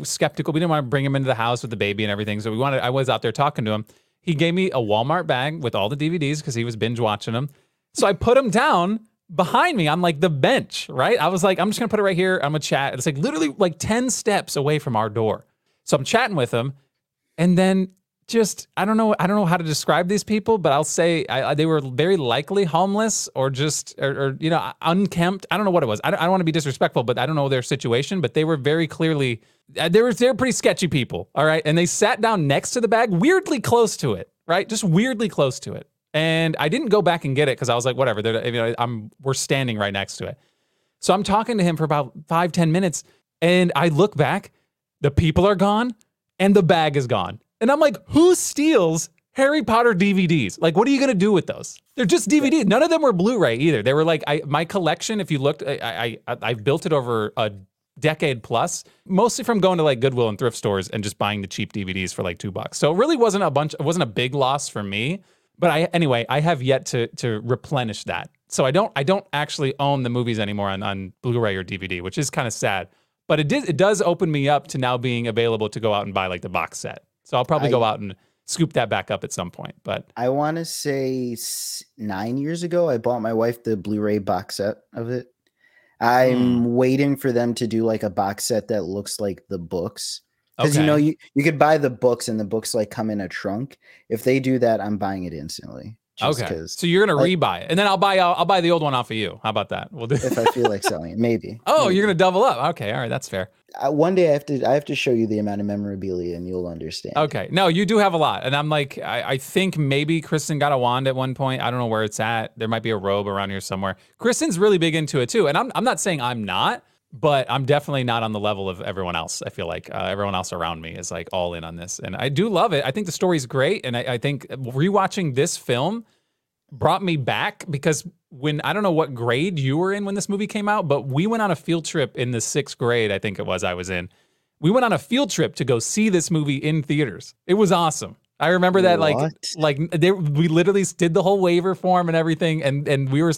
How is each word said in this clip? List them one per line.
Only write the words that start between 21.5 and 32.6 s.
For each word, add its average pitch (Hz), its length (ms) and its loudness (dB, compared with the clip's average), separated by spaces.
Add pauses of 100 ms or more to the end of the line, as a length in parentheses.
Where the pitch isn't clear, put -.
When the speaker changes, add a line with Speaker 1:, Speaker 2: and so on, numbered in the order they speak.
Speaker 1:
I, 147 40 2
they 151 120 2
were 160 140 2
very 139 360 0
likely 151 460 0
homeless 196 720 0
or 135 160 0
just, 143 480 -4
or, 139 120 -2
or, 135 280 -2
you 156 120 0
know, 131 220 -2 (100)
unkempt. 180 680 0
I 170 60 0
don't 208 80 0
know 190 80 2
what 170 100 4
it 131 40 0
was. 107 180 -2
I 156 80 2
don't, - 80 0
I - 20 0
don't 175 80 2
wanna 185 140 2
be 160 80 2
disrespectful, 147 500 0
but 120 160 0
I 127 80 0
don't 160 80 -2
know 139 140 2
their 131 140 0
situation, 139 580 0
but 127 140 -2
they 156 100 2
were 160 120 2
very 151 300 2
clearly, 143 540 0 (360)
uh, 160 120 0
they 190 120 6
were, 240 140 4
they're 247 200 4
pretty 247 180 0
sketchy 147 340 0
people, 120 480 -2
all 143 100 2
right? 156 200 2
And 151 120 2
they 175 100 4
sat 220 340 2
down 214 260 2
next 139 260 0